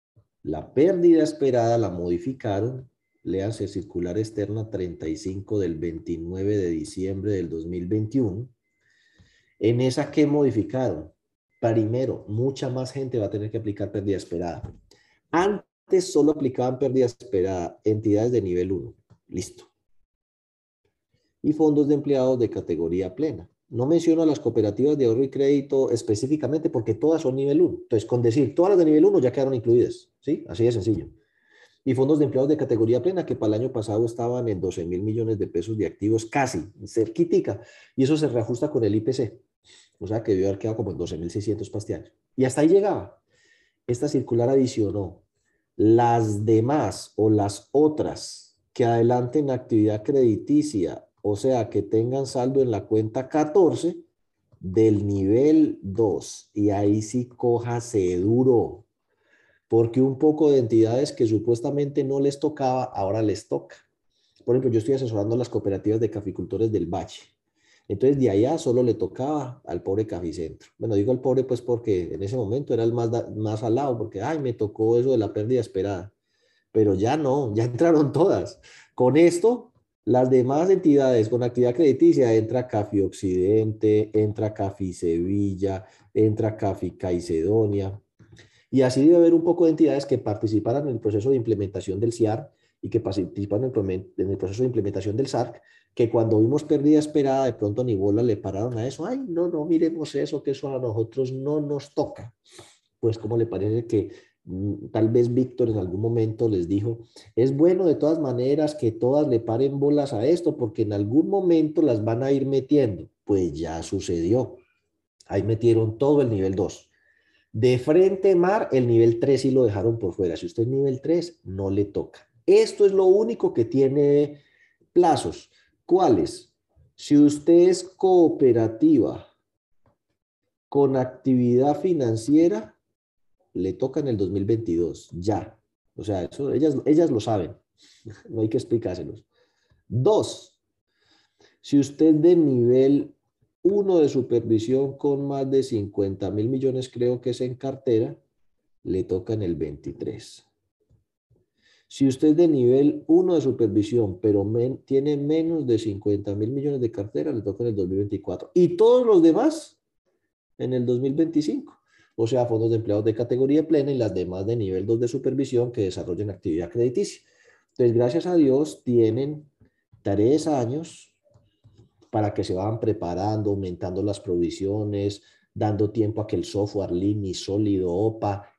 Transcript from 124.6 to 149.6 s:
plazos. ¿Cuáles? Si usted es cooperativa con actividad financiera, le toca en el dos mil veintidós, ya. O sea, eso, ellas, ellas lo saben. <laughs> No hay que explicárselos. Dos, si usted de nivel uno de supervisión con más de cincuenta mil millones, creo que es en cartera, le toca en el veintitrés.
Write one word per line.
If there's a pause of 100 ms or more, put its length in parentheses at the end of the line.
plazos. (340)
¿Cuáles? (400)
Si
usted
es
cooperativa (1400)
con
actividad
financiera, (800)
le
toca
en
el
dos
mil
veintidós,
ya. (360)
O
sea,
eso,
ellas,
ellas
lo
saben. (500)
<laughs>
No
hay
que
explicárselos. (640)
Dos, (1000)
si
usted
de
nivel (480)
uno
de
supervisión
con
más
de
cincuenta
mil
millones,
creo
que
es
en
cartera, (640)
le
toca
en
el
veintitrés. (1400)